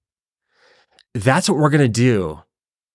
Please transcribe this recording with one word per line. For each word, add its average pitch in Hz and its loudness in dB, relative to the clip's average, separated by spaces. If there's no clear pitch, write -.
That's 127 0
what 156 0
we're 151 2
gonna 147 2
do 104 -2